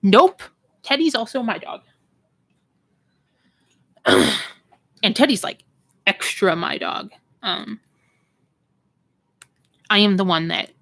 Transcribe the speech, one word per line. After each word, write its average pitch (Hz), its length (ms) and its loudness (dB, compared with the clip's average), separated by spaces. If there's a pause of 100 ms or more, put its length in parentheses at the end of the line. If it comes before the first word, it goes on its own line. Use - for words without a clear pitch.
Nope. 220 420 6 (400)
Teddy's 285 320 0
also 233 280 -4
my 214 160 -4
dog. - 240 -14 (2250)
<clears throat> 92 320 2 (640)
And 214 140 0
Teddy's, 269 260 2
like, - 220 -10 (420)
extra - 480 -2
my 165 220 -6
dog. - 340 -8 (320)
Um, 214 380 -10 (2000)
I 208 80 2
am 202 220 4
the 190 80 0
one 165 220 -2
that 170 340 -6